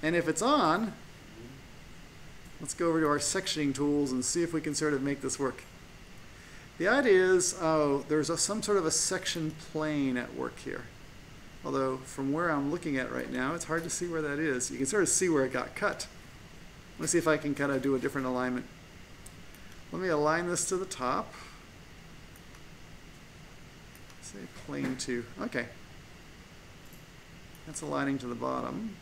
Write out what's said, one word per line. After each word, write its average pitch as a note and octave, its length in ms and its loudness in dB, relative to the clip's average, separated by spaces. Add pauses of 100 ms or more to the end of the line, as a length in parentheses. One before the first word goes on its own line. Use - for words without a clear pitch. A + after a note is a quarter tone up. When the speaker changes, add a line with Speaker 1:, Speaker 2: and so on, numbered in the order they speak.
Speaker 1:
And D#3+ 120 4
if E3 120 4
it's D#3 160 2
on, G#3+ 460 6
Speaker 2:
Mm-hmm. - 580 -14 (1120)
Speaker 1:
let's - 160 -6
go F3 140 4
over E3 120 6
to D#3 60 6
our D3 100 6
sectioning D#3 560 2
tools D3 380 4
and B2+ 120 2
see E3+ 200 2
if E3 100 0
we D#3 80 2
can D3+ 140 -2
sort D3+ 180 2
of C3+ 80 2
make C#3 220 0
this C3 160 -2
work. C3+ 240 -2 (1120)
The E3+ 100 2
idea G3+ 460 8
is, F3 260 4
oh, D3+ 500 4
there's D3+ 200 4
a, E3 80 2
some G#3+ 240 0
sort G#3 160 4
of F3 80 4
a D#3 60 4
section D#3+ 640 0 (160)
plane D3 460 2
at B2 180 -4
work B2 240 -4
here. - 240 -6 (800)
Although C3+ 340 0
from C3+ 360 -2
where E3+ 160 2
I'm C#3+ 220 2
looking D#3+ 260 -2
at B2+ 140 -2
right B2+ 200 -4
now, B2+ 220 0
it's E3+ 120 -6
hard E3 180 0
to E3+ 80 -4
see F3+ 160 -2
where E3 160 0
that C#3+ 160 -2
is. C3 320 2
You B2 60 -6
can C3 100 2
sort G#3 160 6
of D3+ 60 4
see F#3 200 4
where C#3+ 160 6
it B2+ 80 -2
got - 220 -2
cut. - 320 0 (920)
Let - 40 -6
me D#3+ 60 -2
see E3+ 120 6
if D#3+ 80 4
I D3+ 100 6
can D3 160 0
kind C#3+ 180 2
of C3 120 2
do C#3 100 4
a C3 60 4
different C3+ 260 0
alignment. B2+ 400 0 (1300)
Let F3 100 -4
me F#3 60 0
align D#3+ 400 4
this F3 220 0
to F#3+ 80 0
the F#3 100 -2
top. C3 440 -2 (3000)
Say - 160 -14 (260)
plane C#3 320 -2
two. A#2+ 260 -2 (160)
Okay. - 280 -4 (2000)
That's D#3 140 -8
aligning C#3 360 0
to B2+ 80 -4
the A#2+ 80 -4
bottom. C3 680 -2